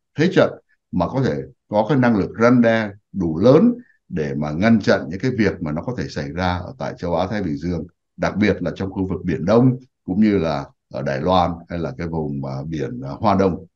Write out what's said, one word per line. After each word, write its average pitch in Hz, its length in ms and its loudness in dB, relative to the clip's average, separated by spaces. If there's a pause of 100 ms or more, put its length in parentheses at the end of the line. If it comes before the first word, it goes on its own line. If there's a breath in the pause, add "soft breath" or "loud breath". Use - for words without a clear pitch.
(180)
thế 170 160 2
trận 127 180 4 (400)
mà 87 160 0
có 127 140 -4
thể 80 140 0 (320)
có 107 220 2
cái 147 80 2
năng 120 200 4
lực 85 120 0 (120)
răn 123 200 6
đe 113 280 2 (220)
đủ 82 260 -2
lớn 160 400 6 (320 loud breath)
để 73 280 -4
mà 76 140 -4
ngăn 104 300 4
chặn 101 280 2
những 90 100 -8
cái 131 120 -2
việc 101 300 0
mà 76 100 -4
nó 80 100 -4
có - 160 -6
thể 71 100 -6
xảy 71 240 -8
ra 90 260 -2
ở 92 200 -8
tại - 200 -8
châu 87 180 -4
Á 92 120 0
Thái 104 160 -4
Bình 76 140 -4
Dương, 85 300 -4 (300)
đặc 87 200 -2
biệt 104 220 2
là 85 160 -4
trong 95 160 -6
khu 95 160 -4
vực 90 180 -4
Biển 95 200 -2
Đông 123 320 4 (260)
cũng 92 180 -2
như 104 160 4
là 76 280 -2 (280)
ở 64 80 -8
Đài 69 200 -4
Loan 87 300 2 (180)
hay 87 100 -8
là 73 180 -6
cái 85 100 -6
vùng, 71 380 -6
à, 67 80 -8 (140)
biển, 67 380 -6
à, 69 40 -10
Hoa 98 260 0
Đông. 95 300 0 (100)